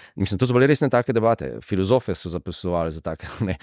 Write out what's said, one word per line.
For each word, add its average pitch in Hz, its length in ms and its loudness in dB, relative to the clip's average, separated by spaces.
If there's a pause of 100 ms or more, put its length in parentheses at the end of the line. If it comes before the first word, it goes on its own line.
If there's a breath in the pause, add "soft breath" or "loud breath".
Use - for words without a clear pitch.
(140 loud breath)
Mislim, 98 240 -2
to 131 80 2
so 123 60 0
bile 123 140 6
resne 143 220 4
take 123 240 0
debate. 107 460 0
Filozofe 101 560 0
so - 140 -8
zapisovali 85 600 -4
za 78 100 -10
take, - 260 -8
<laughs> - 160 -12
ne. 92 200 -2